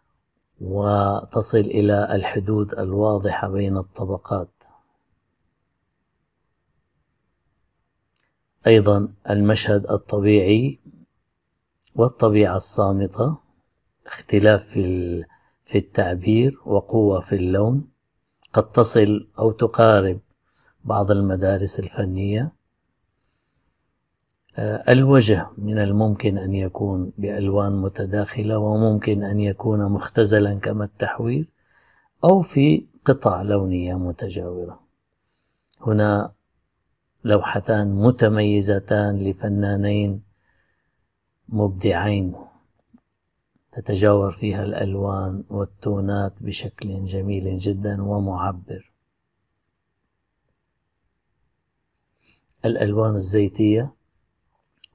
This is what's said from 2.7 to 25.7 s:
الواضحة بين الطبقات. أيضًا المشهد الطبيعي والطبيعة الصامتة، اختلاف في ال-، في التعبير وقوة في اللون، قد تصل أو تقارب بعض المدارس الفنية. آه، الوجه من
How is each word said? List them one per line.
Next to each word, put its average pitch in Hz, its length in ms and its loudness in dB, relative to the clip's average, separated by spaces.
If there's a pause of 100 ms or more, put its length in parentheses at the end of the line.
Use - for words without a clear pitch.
الواضحة 101 760 -2
بين 98 300 -2
الطبقات. 92 880 -8 (4000)
أيضًا 104 460 4 (160)
المشهد 104 600 0
الطبيعي 104 880 2 (1160)
والطبيعة 107 600 4
الصامتة، 98 840 -2 (680)
اختلاف 104 600 2
في - 140 -8
ال-، 90 460 -4 (400)
في - 120 -2
التعبير 101 880 0
وقوة 101 540 0
في - 160 -6
اللون، 101 580 -2 (600)
قد - 180 2
تصل 107 560 4 (120)
أو 110 120 2
تقارب 107 680 4 (640)
بعض 101 280 0
المدارس 95 680 0
الفنية. 101 720 -4 (2000)
آه، 107 340 0
الوجه 127 640 4
من 104 220 -4